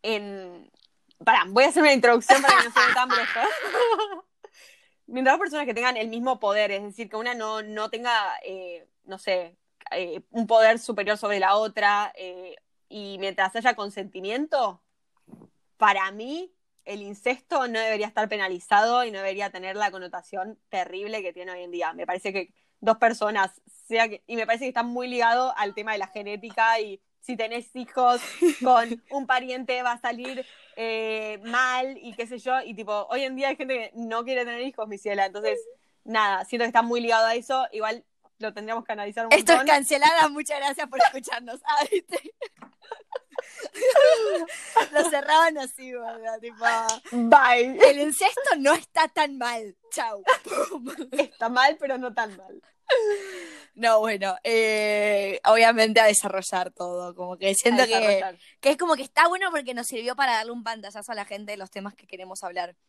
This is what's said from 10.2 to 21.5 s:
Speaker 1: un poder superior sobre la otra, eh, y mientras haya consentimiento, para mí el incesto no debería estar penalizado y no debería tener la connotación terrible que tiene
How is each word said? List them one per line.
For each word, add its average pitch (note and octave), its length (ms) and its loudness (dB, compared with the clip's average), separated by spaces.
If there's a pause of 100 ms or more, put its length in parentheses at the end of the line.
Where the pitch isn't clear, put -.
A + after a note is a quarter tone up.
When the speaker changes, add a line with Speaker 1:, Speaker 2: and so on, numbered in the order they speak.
Speaker 1:
un A3+ 180 -2
poder A3+ 320 6
superior G#3 380 -2
sobre G#3 220 -2
la F#3+ 160 4
otra, G#3 600 0
eh, F#3 400 -16 (320)
y G3 320 -14
mientras F#3+ 360 -2
haya A3+ 200 2
consentimiento, G3+ 1040 -6 (960)
para G3 340 2
mí C#4+ 420 -12 (320)
el G#3 160 -12
incesto B3 640 -4
no A3+ 120 -4
debería G#3+ 280 -2
estar G#3+ 220 -4
penalizado G#3 760 2
y A3+ 80 -4
no G3 80 -10
debería G3 300 -4
tener F#3+ 260 -10
la G#3 160 -2
connotación F#3 680 -12 (100)
terrible G3+ 540 -8
que F3 100 -8
tiene F3+ 200 -14